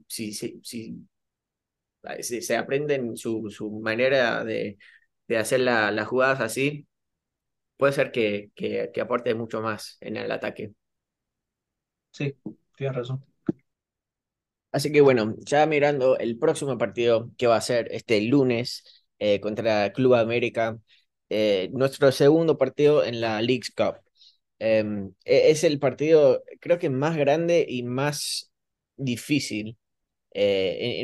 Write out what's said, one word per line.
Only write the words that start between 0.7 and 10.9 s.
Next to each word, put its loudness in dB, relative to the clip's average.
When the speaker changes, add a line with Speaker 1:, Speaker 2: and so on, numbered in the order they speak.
Speaker 1:
eh, -12
si -8
se -2
aprenden -2
su, -6
su -10
manera 0
de, -6
de 0
hacer 0
la, 2
las -4
jugadas 0
así, -4
puede 2
ser -2
que, -2
que, -6
que -6
aporte -2
mucho -6
más -8
en -10
el -6
ataque. -8